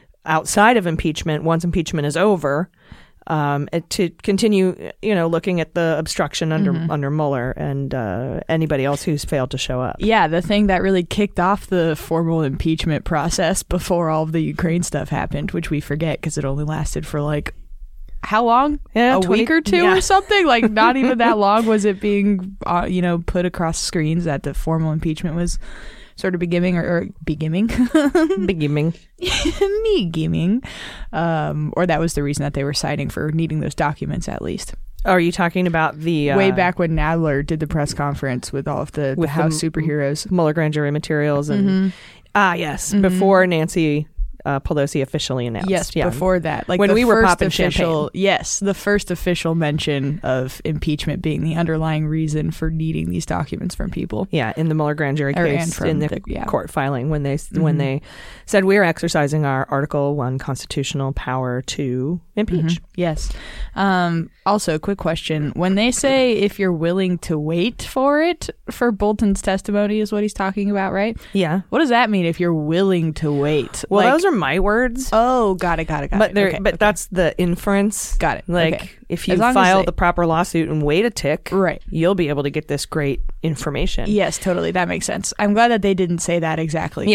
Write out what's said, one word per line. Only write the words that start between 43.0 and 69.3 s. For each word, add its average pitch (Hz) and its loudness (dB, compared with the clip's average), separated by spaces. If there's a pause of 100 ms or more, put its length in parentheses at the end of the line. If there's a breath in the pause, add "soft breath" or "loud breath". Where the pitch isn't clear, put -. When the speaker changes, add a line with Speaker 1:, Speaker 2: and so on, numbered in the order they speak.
Speaker 1:
Before 185 6
Nancy, 160 2 (380)
uh, 139 -2
Pelosi 143 0
officially 131 -4
announced. 190 -4
Speaker 2:
Yes, 170 -2
Speaker 1:
Yeah. 156 2
Speaker 2:
before 180 0
that. 156 -4
Like, 180 0
Speaker 1:
When 202 4
Speaker 2:
the 202 4
Speaker 1:
we 240 4
were 226 6
Speaker 2:
first 202 6
Speaker 1:
popping 185 4
Speaker 2:
official, 165 0
Speaker 1:
champagne. - -8
Speaker 2:
yes, - 0
the 196 0
first 202 -2
official 170 -2
mention 147 -2
of 131 -4
impeachment 156 -2
being 156 -2
the 160 -2
underlying 160 0
reason 156 -2
for 160 -4
needing 160 -2
these 175 -4
documents - -4
from - -4
people. - -4
Speaker 1:
Yeah, 120 -2
in 160 0
the 156 0
Mueller 151 0
grand 147 -2
jury 143 -2
Speaker 2:
Or, 175 2
and 143 0
Speaker 1:
case, 165 -2
Speaker 2:
from - -4
Speaker 1:
in 156 0
the 151 0
Speaker 2:
the, - -6
yeah. - -6
Speaker 1:
court - -4
filing, 139 -2
when 147 -2
they 139 -2
s-, - -8
when 165 2
Speaker 2:
Mm-hmm. 160 2
Speaker 1:
they 139 -2 (440 loud breath)
said, 196 2
"We 196 4
are 202 4
exercising 156 0
our 135 0
Article 143 0
One 131 -2
constitutional 135 -4
power 127 -4
to 135 -4 (160)
impeach." 180 0
Speaker 2:
Mm-hmm. 165 -2 (120)
Yes. 165 -2 (420 loud breath)
Um, 175 0 (160)
also, 190 0
quick 196 -4
question. 156 -2
When 185 0
they 220 2
say, 262 2
"If 202 0
you're 190 2
willing 175 0
to 160 -4
wait 170 -2
for 285 2
it," 339 -2 (220)
for 240 0
Bolton's 208 0